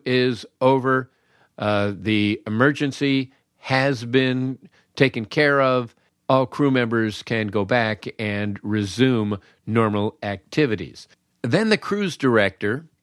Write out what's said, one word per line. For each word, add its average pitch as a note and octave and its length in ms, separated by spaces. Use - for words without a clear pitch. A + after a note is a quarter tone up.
is B2+ 400
over. C3 500
Uh, G#2 400
the G#2 480
emergency C3+ 840
has C3 480
been B2+ 520
taken B2 300
care C#3+ 360
of. B2+ 360
All C3 140
crew C#3+ 260
members A2+ 520
can A2 260
go G2+ 160
back A2 420
and G#2 440
resume G#2+ 760
normal G#2+ 560
activities." G#2 840
Then F#3+ 280
the G3+ 80
cruise G3+ 400
director A2+ 680